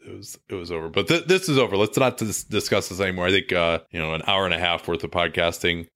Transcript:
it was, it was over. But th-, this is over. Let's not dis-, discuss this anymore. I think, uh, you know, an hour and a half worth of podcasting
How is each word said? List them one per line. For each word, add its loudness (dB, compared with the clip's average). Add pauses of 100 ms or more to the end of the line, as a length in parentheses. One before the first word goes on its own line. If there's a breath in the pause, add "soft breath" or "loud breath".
it -16
was, -16 (120)
it -8
was -10
over. -6
But 0
th-, 2
this 2
is 2
over. 4
Let's 0
not 4
dis-, -4
discuss 0
this -6
anymore. 0
I 6
think, 2
uh, 2 (120)
you -6
know, -2
an -4
hour 2
and 0
a 0
half -2
worth -2
of -10
podcasting 0